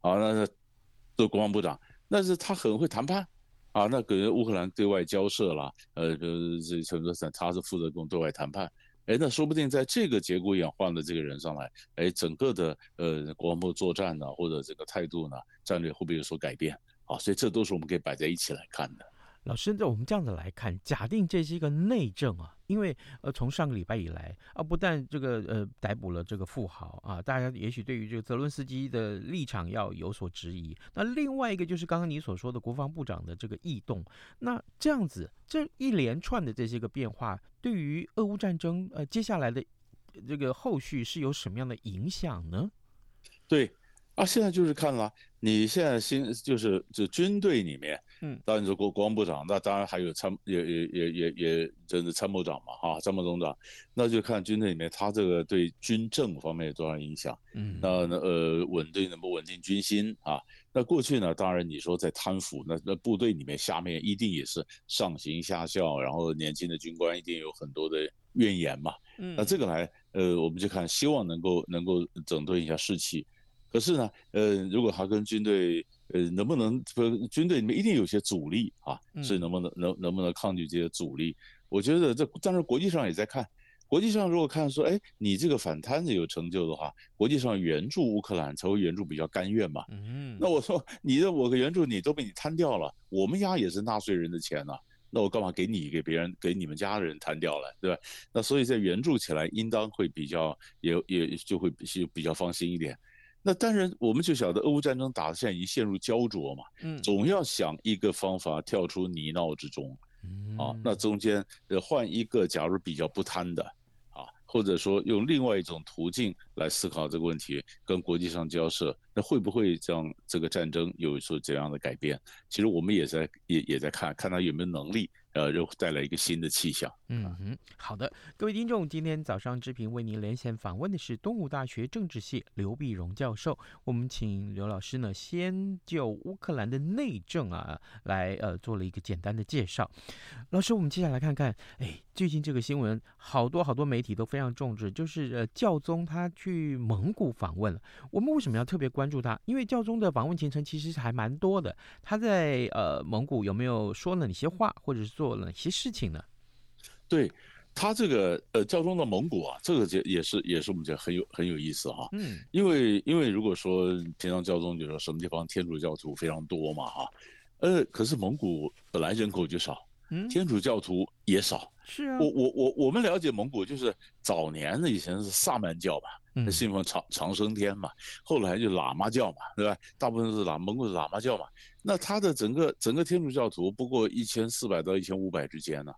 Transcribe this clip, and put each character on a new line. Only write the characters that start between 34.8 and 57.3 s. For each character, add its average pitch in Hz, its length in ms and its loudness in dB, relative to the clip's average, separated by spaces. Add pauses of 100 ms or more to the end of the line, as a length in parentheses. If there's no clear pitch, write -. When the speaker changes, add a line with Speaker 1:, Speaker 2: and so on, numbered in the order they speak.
Speaker 2:
样 233 180 2
子， - 240 -8 (140)
这 311 200 -2 (120)
一 262 120 0
连 147 300 2
串 208 240 -2
的 117 80 -4
这 113 160 -2
些 120 100 -4
个 113 80 -4
变 117 240 -4
化， 107 300 -6 (220)
对 247 100 -2
于 165 340 -2 (100)
俄 220 60 2
乌 208 140 0
战 190 200 0
争， 175 360 -2
呃， 151 140 -6
接 220 160 -2
下 202 160 -2
来 127 120 0
的 123 140 -4 (640)
这 147 80 -4
个 135 160 0
后 190 260 -2
续 131 240 -4
是 117 160 -4
有 143 140 0
什 - 180 -6
么 101 80 -6
样 131 80 -4
的 123 80 -6 (100)
影 107 260 -4
响 113 400 -4
呢？ 123 200 -2 (800)
Speaker 1:
对， 143 240 4 (440)
啊， - 80 6
现 - 180 4
在 202 80 4
就 175 160 4
是 151 80 2
看 147 200 2
了， 110 160 0 (300)
你 110 260 6
现 175 180 2
在 131 140 4
新-， 135 320 0 (140)
就 131 140 2
是， 104 340 2
就 104 140 2
军 196 340 2
队 165 220 4
里 76 160 -4
面， 73 200 -6 (220)
Speaker 2:
嗯。 151 240 -8
Speaker 1:
当 110 120 4
然 104 80 2
是 95 100 2
国-， 98 180 2
国 101 140 4
防 107 80 2
部 107 100 4
长， 76 240 -2
那 98 100 2
当 101 180 2
然 98 100 0
还 92 120 -4
有 87 140 0
参-， 92 320 -2
也， 98 200 0
也， 85 220 0
也， 85 260 0
也， 85 200 0
也， 82 400 0 (140)
真 87 180 0
的 85 80 -2
参 98 160 0
谋 98 140 0
长 82 140 -2 (100)
嘛， 62 140 -10
哈， 80 200 -2
参 95 140 0
谋 95 80 -2
总 87 180 0
长， 78 160 -2 (380)
那 120 140 4
就 113 120 4
看 104 220 0
军 107 180 0
队 104 100 4
里 87 40 0
面 82 160 -4
他 101 200 -2
这 104 140 2
个 87 200 4
对 87 360 2
军 113 300 0
政 101 300 0
方 82 140 -4
面 82 120 -4
有 76 60 -4
多 80 140 -4
少 78 120 -2
影 76 180 -8
响。 - 220 -8 (160)